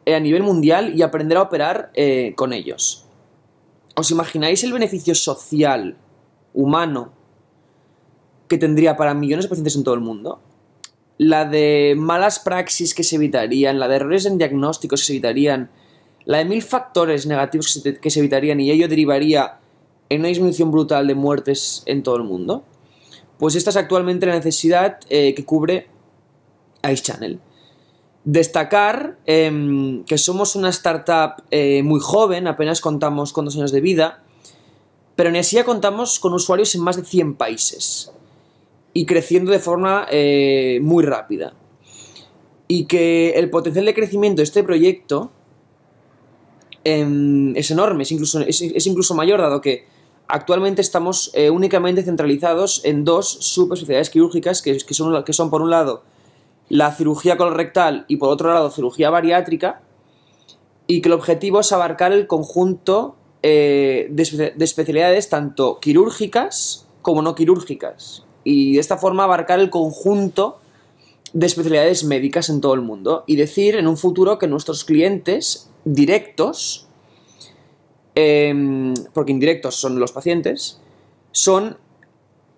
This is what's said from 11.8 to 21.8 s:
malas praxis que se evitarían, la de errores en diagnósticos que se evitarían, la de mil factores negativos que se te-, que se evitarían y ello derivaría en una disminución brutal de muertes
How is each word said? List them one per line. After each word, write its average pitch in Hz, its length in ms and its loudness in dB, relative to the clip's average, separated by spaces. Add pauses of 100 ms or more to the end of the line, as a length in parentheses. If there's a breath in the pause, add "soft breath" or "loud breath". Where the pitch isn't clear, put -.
malas 170 440 0
praxis 180 560 -4
que 170 80 -4
se 165 140 -2
evitarían, 135 640 0
la 127 80 -2
de 135 100 2
errores 170 280 0
en 196 140 0
diagnósticos 143 640 -2
que - 40 -2
se 147 80 -4
evitarían, 131 560 -2 (560 soft breath)
la 147 140 0
de 160 60 0
mil 220 180 -2
factores 165 640 -2
negativos 147 400 -2
que - 60 -2
se 139 80 -8
te-, 139 180 -4
que 156 100 -4
se 151 120 0
evitarían 143 380 0
y 139 120 2
ello 160 160 4
derivaría 147 720 2 (500)
en 151 120 -2
una 170 80 0
disminución 175 420 0
brutal 147 340 2
de 139 80 0
muertes 139 720 -2